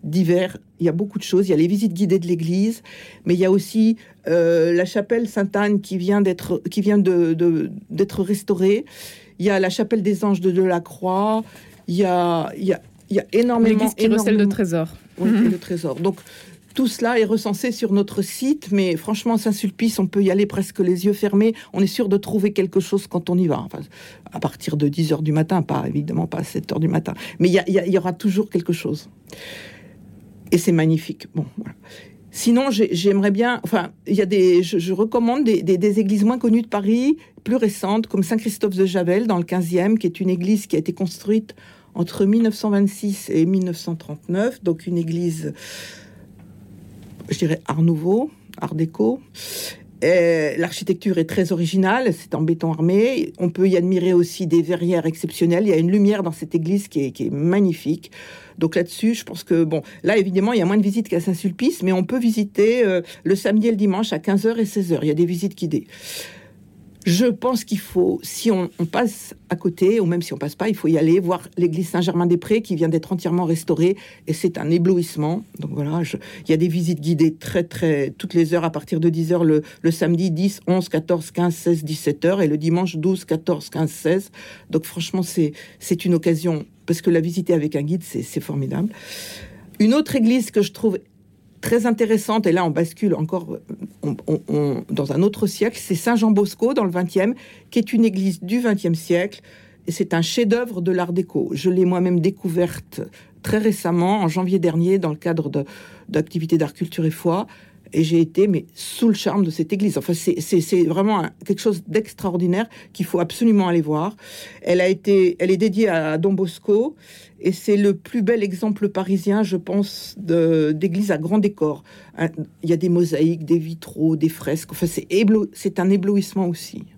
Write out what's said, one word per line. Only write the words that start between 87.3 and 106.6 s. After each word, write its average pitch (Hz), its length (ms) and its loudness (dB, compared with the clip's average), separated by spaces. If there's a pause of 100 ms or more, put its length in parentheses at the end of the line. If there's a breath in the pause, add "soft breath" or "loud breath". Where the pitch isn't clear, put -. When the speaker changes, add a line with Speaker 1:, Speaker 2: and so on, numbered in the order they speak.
Speaker 1:
avec 151 240 0
un 143 60 -2
guide, 165 200 -4
c'est, - 200 -8
c'est - 180 -6
formidable. 143 520 -4 (840 loud breath)
Une 214 160 6
autre 302 220 0
église 233 340 2
que 214 100 2
je 202 120 0
trouve 202 260 -2 (640)
très 233 240 2
intéressante, 220 600 2
et 170 60 4
là 180 120 2
on 165 60 0
bascule 165 440 0
encore, 165 440 -6 (440)
on, 151 120 -4 (140)
on, 156 180 0
on, 147 420 -2
dans 139 240 -4
un 165 100 2
autre 208 260 0
siècle, - 340 -2
c'est 180 140 -2
Saint-Jean 220 340 2
Bosco 208 440 0
dans 233 100 0
le 180 60 -2
vingtième, 185 440 0 (360 loud breath)
qui 240 100 0
est - 120 -4
une 226 120 4
église 190 360 0
du 208 200 -2
vingtième 196 340 0
siècle, 175 460 -2 (480 soft breath)
et - 20 -6
c'est 170 240 -2
un 165 80 2
chef-d'œuvre 233 580 0
de 180 120 0
l'art 175 200 -2
déco. - 420 -2
Je 180 160 0
l'ai 185 160 2
moi-même 180 340 2
découverte 175 800 -2 (420 loud breath)
très - 160 -2
récemment, 190 640 0
en 175 80 2
janvier 180 320 0
dernier, 170 380 2
dans 170 120 -2
le 151 60 -6
cadre 165 320 -4
de, 143 160 -4 (440 loud breath)
d'activités 160 500 -2
d'art, - 160 -2